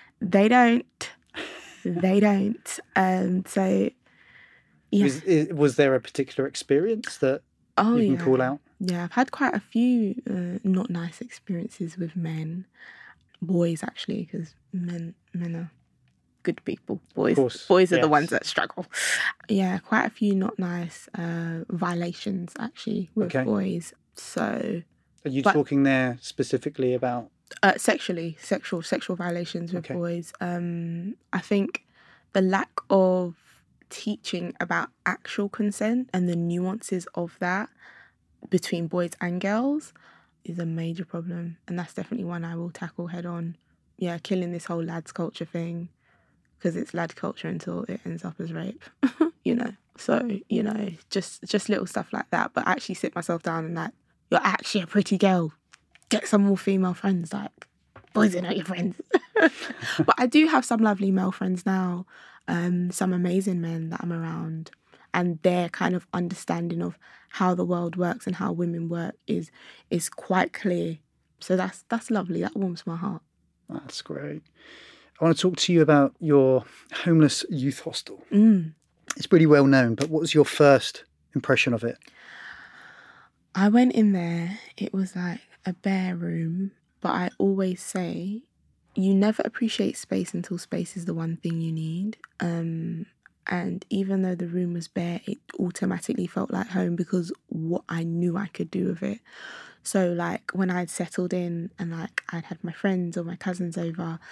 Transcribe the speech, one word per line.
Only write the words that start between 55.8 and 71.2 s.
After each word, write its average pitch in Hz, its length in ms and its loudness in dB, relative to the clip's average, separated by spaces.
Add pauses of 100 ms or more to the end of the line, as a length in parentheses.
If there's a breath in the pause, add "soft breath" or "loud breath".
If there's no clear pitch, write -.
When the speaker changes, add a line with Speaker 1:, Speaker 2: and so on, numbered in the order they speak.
Speaker 1:
Get - 180 -2
some 202 160 4
more 196 140 4
female 190 360 2
friends, 175 400 -2
like, - 340 -10 (460)
boys 214 220 4
are 175 60 -2
not 175 140 -4
your 165 100 -4
friends." 175 300 -4 (400)
<laughs> - 720 2
But - 120 4
I 247 100 4
do 302 200 6
have 285 160 4
some 226 180 0
lovely 202 300 4
male 190 220 2
friends 185 320 -2
now, 185 400 0 (420 soft breath)
um, 175 440 0
some 185 220 0
amazing 180 480 0
men 165 280 -4
that 165 120 -6
I'm 170 120 -4
around, 165 580 -6 (420 soft breath)
and 175 300 0
their 180 260 2
kind 180 260 -2
of 175 180 -6
understanding 170 680 -4
of 175 160 -6 (320 soft breath)
how 180 260 2
the 180 100 0
world 175 320 -2
works 175 280 -2
and 185 120 -2
how 185 160 -2
women 170 360 -2
work 170 260 -6 (120)
is, 170 240 -4 (380 soft breath)
is 170 200 -2
quite - 440 0
clear. 170 440 -2 (440)